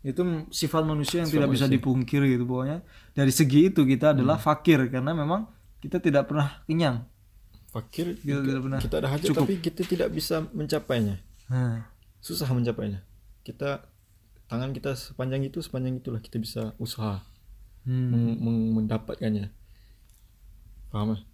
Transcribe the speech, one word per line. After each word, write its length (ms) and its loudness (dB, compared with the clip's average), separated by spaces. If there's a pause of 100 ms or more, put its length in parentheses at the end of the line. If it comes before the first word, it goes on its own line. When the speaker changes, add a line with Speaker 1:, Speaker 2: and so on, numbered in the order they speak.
Speaker 1:
Itu 220 -4
m-, 280 -2
sifat 320 -2
manusia 380 0
yang 80 -2
Speaker 2:
Sifat 100 0
Speaker 1:
tidak 120 4
bisa 160 2
Speaker 2:
manusia. 120 4
Speaker 1:
dipungkiri 520 2
gitu. 160 2
Pokoknya 340 -4 (320)
dari 180 4
segi 380 6
itu 160 4
kita 280 4
adalah 240 4
Speaker 2:
Hmm. 100 -2
Speaker 1:
fakir 400 6
karena 260 -2
memang 320 -2 (340)
kita 200 -6
tidak 280 4
pernah 380 -2
kenyang. 400 0 (640)
Speaker 2:
Fakir, 460 -6
Speaker 1:
Kita 80 -16
Speaker 2:
kita, 200 -2
Speaker 1:
tidak 200 -2
pernah 180 -4
Speaker 2:
kita 160 -2
ada 140 -2
hajat 160 -2
Speaker 1:
cukup. 160 2
Speaker 2:
tapi 160 2
kita 260 -4
tidak 260 -2
bisa 260 -4 (140)
mencapainya. 720 -2 (260)
Speaker 1:
Hmm. 380 -2 (340)
Speaker 2:
Susah 300 -6
mencapainya. 560 -2 (360)
Kita, 440 -6 (600)
tangan 260 -4
kita 220 -6
sepanjang 480 -4
itu, 180 -6
sepanjang 360 -4
itulah 220 -8
kita 200 -8
bisa 380 -6
usaha 440 -6 (640)
Speaker 1:
Hmm. 260 -2
Speaker 2:
meng-, 320 2
meng-, 340 0
mendapatkannya. 760 -2 (1400)
Paham 240 -2
ya? 80 -4 (140)